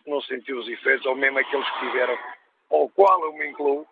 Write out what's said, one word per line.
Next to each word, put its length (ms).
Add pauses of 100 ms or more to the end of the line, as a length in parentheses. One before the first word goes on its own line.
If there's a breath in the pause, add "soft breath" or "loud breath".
que 60
não 100
sentiu 380
os 100
efeitos, 380
ou 100
mesmo 220
aqueles 320
que 160
tiveram, 320 (520)
ao 200
qual 340
eu 80
me 160
incluo, 440